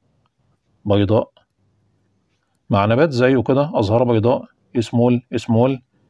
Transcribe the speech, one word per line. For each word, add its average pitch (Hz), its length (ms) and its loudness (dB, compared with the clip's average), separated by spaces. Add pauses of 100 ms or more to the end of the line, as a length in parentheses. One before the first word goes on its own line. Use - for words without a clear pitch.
(840)
بيضاء، 101 460 0 (1400)
مع 101 160 2
نبات 131 260 2
زيه 127 300 2
كده 139 320 -2
أزهار 113 300 0
بيضاء، 120 420 0 (340)
سمول، 120 420 0 (140)
سمول، 120 460 0 (280)